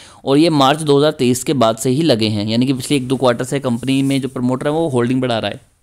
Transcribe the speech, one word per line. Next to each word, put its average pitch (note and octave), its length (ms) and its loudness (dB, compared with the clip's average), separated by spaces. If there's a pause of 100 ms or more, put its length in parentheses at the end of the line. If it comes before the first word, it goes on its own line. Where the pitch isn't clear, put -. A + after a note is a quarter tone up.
(240)
और C#3 140 2
ये E3+ 140 4
मार्च D3 300 2
दो C#3+ 160 4
हज़ार D3+ 140 2
तेईस B2 320 0
के E3 100 -2
बाद A2+ 220 2
से - 140 -4
ही C#3 120 0
लगे A2+ 260 2
हैं, G#2+ 180 -4
यानी A#2 200 0
कि C#3 60 0
पिछले C3 240 -2
एक B2+ 120 -4
दो C3 80 0
क्वार्टर B2 280 0
से C3+ 160 -6
कंपनी C3 420 -2
में C3+ 180 0
जो B2+ 100 -4
प्रमोटर B2+ 360 -2
है D3 60 -2
वो E3 160 -2
होल्डिंग B2+ 320 0
बढ़ा B2 180 -2
रहा G#2 120 -4
है। - 100 -12 (220)